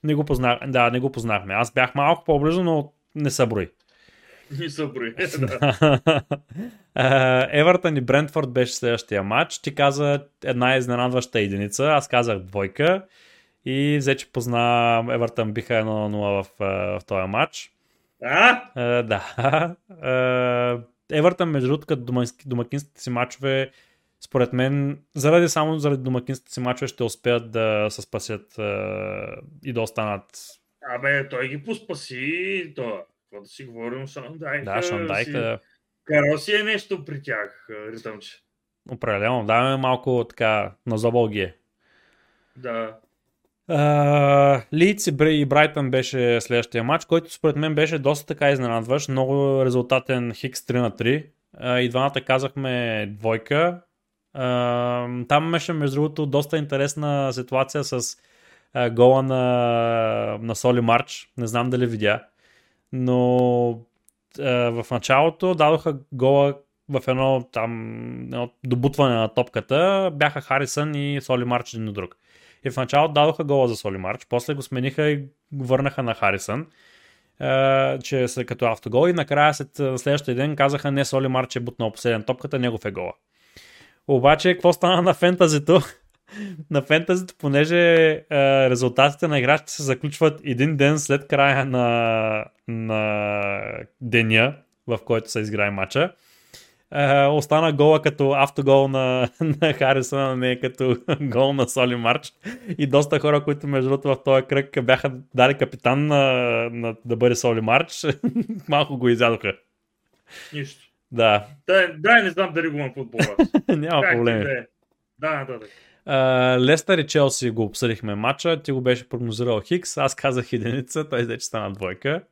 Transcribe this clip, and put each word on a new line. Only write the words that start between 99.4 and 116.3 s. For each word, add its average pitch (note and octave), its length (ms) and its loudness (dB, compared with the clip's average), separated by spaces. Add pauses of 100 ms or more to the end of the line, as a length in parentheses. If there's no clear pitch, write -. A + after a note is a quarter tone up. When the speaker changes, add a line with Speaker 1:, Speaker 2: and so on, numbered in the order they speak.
Speaker 1:
на D#3 320 0
Харисън, C3+ 480 0
а C3 160 -2
не B2+ 240 -2
като B2+ 360 0 (140)
<laughs> C#3+ 100 0
гол C3+ 320 2
на C3 160 0
Соли B2 280 0
Марч. A#2+ 360 0 (460)
И D3 80 0
доста D3 320 2
хора, D3 260 2
които, D3 220 -4
между C3+ 240 0
другото, C#3 180 -2
в C3 140 0
този C3+ 200 4
кръг C#3 420 -2
бяха C3 280 2 (220)
дали C3 200 6
капитан C3+ 520 0
на, C#3+ 180 4 (480)
на, A#2 320 -6
да A#2 120 -2
бъде B2 180 4
Соли A#2 260 0
Марч, B2+ 460 0 (280)
<laughs> A3 340 -6
малко D3 280 0
го B2 120 2
изядоха. A#2 440 2 (1000)
Speaker 2:
Нищо. - 360 -12 (240)
Speaker 1:
Да. A2 340 2 (200)
Speaker 2:
Да, F3+ 320 4
да, A3 240 4
не F#3 80 0
знам F3 220 -2
дали D#3+ 160 -2
го D3 100 -6
има C3+ 140 -6
футбола. A#2 440 -2 (320)
Speaker 1:
<laughs> - 0 -
Няма D#3+ 340 0
Speaker 2:
Как F3+ 100 2
Speaker 1:
проблеми. A#2 320 2
Speaker 2:
да E2+ 80 -4
е. A#2+ 140 -8 (520)
Да, D#3 160 -4
нататък. B2 340 -10 (360)
Speaker 1:
А, C#3+ 120 -2 (440)